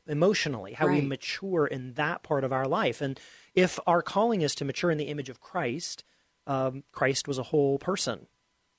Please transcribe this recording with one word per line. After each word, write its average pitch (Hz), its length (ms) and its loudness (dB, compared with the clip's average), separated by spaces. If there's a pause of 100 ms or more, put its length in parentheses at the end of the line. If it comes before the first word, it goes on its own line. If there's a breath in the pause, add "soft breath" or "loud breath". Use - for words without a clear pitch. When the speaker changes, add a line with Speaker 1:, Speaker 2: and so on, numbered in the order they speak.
Speaker 1:
emotionally, 147 680 0
how 151 140 2
we 143 80 4
Speaker 2:
Right. 143 120 2
Speaker 1:
mature 160 580 -2
in 127 280 -6
that 151 300 -2
part 139 200 0
of 127 80 0
our 131 160 0
life. 156 320 0
And 135 180 -4 (380 loud breath)
if 180 320 4
our 175 140 6
calling 214 400 0
is 147 140 0
to 143 100 -4
mature 151 260 0
in 156 60 0
the 147 80 -4
image 147 240 -6
of 123 100 -14
Christ, 156 640 -6 (440)
um, 135 440 -2
Christ 135 380 0
was 135 80 -2
a 127 60 -2
whole 139 360 2
person. 135 480 -4 (520)